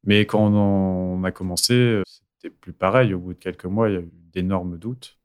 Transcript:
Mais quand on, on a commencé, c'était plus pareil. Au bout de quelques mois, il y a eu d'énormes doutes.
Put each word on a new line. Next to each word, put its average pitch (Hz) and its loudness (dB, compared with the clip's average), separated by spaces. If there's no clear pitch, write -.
Mais 104 4
quand 107 2
on, 95 2
on - -4
a 92 -2
commencé, 107 0
c'était - -20
plus - -20
pareil. 101 2
Au 90 -4
bout 90 -12
de - -18
quelques - -10
mois, 107 0
il 98 -2
y 90 -4
a - -4
eu 85 -14
d'énormes 90 -4
doutes. 117 -14